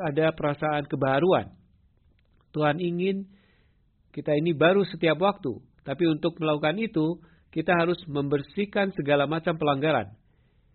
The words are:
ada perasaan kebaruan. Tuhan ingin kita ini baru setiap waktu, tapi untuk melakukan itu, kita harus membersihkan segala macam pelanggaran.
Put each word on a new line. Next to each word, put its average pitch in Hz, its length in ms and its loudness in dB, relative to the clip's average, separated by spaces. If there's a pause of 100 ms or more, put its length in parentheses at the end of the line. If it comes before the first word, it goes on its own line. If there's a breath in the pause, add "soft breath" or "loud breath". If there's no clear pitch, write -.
(140)
ada 156 200 2
perasaan 147 520 -2
kebaruan. 139 720 2 (960)
Tuhan 151 240 2
ingin 180 480 -2 (880 soft breath)
kita 151 240 -2
ini 165 160 2
baru 175 320 4
setiap 160 360 0
waktu, 185 360 -2 (240)
tapi 143 240 -2
untuk 160 320 0
melakukan 156 400 0
itu, 175 400 -2 (320 soft breath)
kita 160 320 -2
harus 170 240 0
membersihkan 147 880 -2
segala 143 320 2
macam 160 320 -2
pelanggaran. 139 560 0 (600)